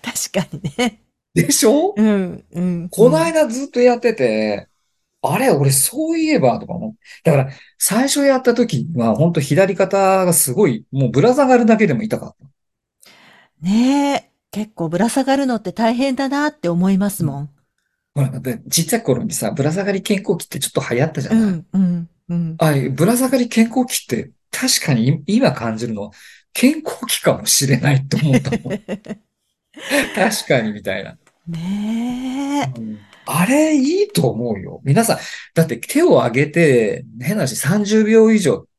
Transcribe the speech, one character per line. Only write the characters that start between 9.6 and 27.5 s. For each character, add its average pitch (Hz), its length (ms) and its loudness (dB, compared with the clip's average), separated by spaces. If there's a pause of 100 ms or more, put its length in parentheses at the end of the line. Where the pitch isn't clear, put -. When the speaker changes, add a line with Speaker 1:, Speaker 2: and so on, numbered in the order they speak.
Speaker 2:
肩 190 500 2
が 175 80 2
す 135 200 0
ご 185 140 2
い、 - 240 -2
も 135 160 0
う 107 40 -2
ぶ 135 100 2
ら 247 120 4
下 277 120 4
が 254 120 6
る 233 80 4
だ 220 120 4
け 214 100 2
で 147 60 0
も 107 100 -2
痛 110 160 -4
か - 80 -14
っ - 100 -20
た。 - 80 -20 (1160)
Speaker 1:
ね 262 680 2
え。 - 40 -20 (200)
結 214 240 -8
構 165 140 -4
ぶ 170 80 -4
ら 220 100 2
下 262 160 0
が 269 140 2
る 277 80 0
の 247 100 0
っ 214 60 -6
て 180 100 -8
大 226 220 0
変 262 220 0
だ 277 120 -2
な 285 220 0
っ 294 40 -8
て - 140 -6
思 175 240 2
い 190 60 2
ま 202 120 0
す 185 140 -6
も 139 160 -4
ん。 147 100 -10 (680)
Speaker 2:
う 139 60 0
ん。 139 40 4
ほ 135 40 -4
ら、 - 0 -
だ - 100 -10
っ - 20 -12
て、 123 280 -8
ち - 120 0
っ 165 40 -2
ち - 100 -2
ゃ - 20 0
い 220 60 -4
頃 120 200 0
に 110 80 -6
さ、 104 200 -4
ぶ 139 120 -4
ら 156 80 0
下 190 140 -4
が 202 80 -2
り 190 80 -4
健 196 160 -2
康 196 200 -2
器 - 60 -10
っ - 40 -16
て - 120 -12
ち - 80 -6
ょ - 20 -8
っ - 20 -14
と - 220 -4
流 120 60 0
行 147 80 2
っ 160 60 -6
た 147 80 -6
じ - 80 -8
ゃ 220 40 0
な 226 40 4
い？ - 20 4
Speaker 1:
う 220 60 2
ん、 175 260 -4
う 190 60 -2
ん、 175 320 0 (180)
う 170 80 -6
ん。 165 220 -4
Speaker 2:
あ 160 80 2
あ 151 100 4
い 139 120 0
う 139 40 -4
ぶ 143 140 0
ら 233 100 2
下 254 140 0
が 262 80 0
り 240 100 0
健 226 220 2
康 254 160 0
器 - 180 -6
っ - 40 -20
て、 - 240 -6 (200)
確 - 340 -2
か 147 80 2
に 117 140 2
い-、 160 160 0 (140)
今 214 160 2
感 113 240 -6
じ 113 100 -6
る 110 60 -8
の、 104 180 -12 (400)
健 302 320 0
康 - 240 -12
器 - 140 -4
か 143 160 2
も - 80 -12
し - 220 0